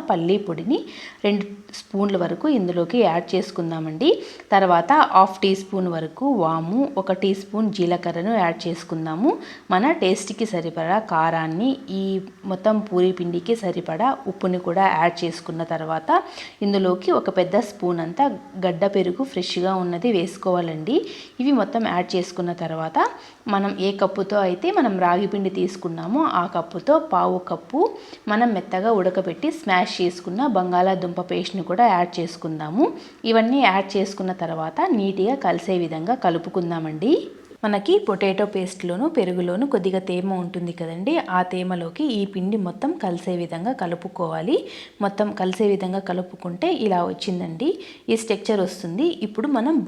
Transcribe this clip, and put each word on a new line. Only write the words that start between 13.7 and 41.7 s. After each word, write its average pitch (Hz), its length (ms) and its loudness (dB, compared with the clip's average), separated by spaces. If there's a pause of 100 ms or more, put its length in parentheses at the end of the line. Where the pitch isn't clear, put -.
ఉప్పుని 185 360 -2
కూడా 190 180 4 (100)
యాడ్ 170 260 2
చేసుకున్న 165 380 -6 (120)
తర్వాత 160 360 -4 (580)
ఇందులోకి 190 520 2
ఒక - 100 -2 (100)
పెద్ద 180 180 2 (120)
స్పూన్ 175 380 -2
అంతా 269 180 0 (400)
గడ్డ 170 180 0 (140)
పెరుగు 180 340 0
ఫ్రెష్గా 180 400 -2 (140)
ఉన్నది 175 240 -2 (100)
వేసుకోవాలండి. 170 800 -2 (440)
ఇవి 277 100 2 (100)
మొత్తం 226 220 0 (100)
యాడ్ 208 220 0
చేసుకున్న 175 380 -2
తర్వాత 170 160 -6 (840)
మనం 196 180 2 (140)
ఏ 196 40 4 (120)
కప్పుతో 196 360 0 (100)
అయితే 180 200 0 (100)
మనం 240 160 4 (120)
రాగి 185 260 4
పిండి 196 260 0
తీసుకున్నామో 180 640 -2 (200)
ఆ - 20 0 (100)
కప్పుతో 180 420 2 (180)
పావు 180 260 4 (100)
కప్పు 240 300 -4 (520)
మనం 233 260 4
మెత్తగా 185 420 0
ఉడకబెట్టి 180 600 0
స్మాష్ 190 420 2
చేసుకున్న 185 460 0 (120)
బంగాళాదుంప 180 600 2 (100)
పేస్ట్ని 180 400 -4
కూడా 226 240 6
యాడ్ 180 240 2
చేసుకుందాము. 165 680 -2 (460)
ఇవన్నీ 233 380 4
యాడ్ 190 280 2
చేసుకున్న 190 360 -2 (120)
తర్వాత 160 360 -4 (160)
నీట్గా 196 380 2 (120)
కలిసే 175 380 0
విధంగా 160 300 -2 (100)
కలుపుకుందామండి. 170 880 0 (520)
మనకి 208 280 2 (120)
పొటాటో 196 480 2
పేస్ట్లోను, 185 640 -2
పెరుగులోను 180 580 0
కొద్దిగా 190 340 0
తేమ 185 220 -2 (140)
ఉంటుంది 175 340 -6
కదండి, 175 360 -4 (240)
ఆ - 20 6 (120)
తేమలోకి 180 520 -4 (160)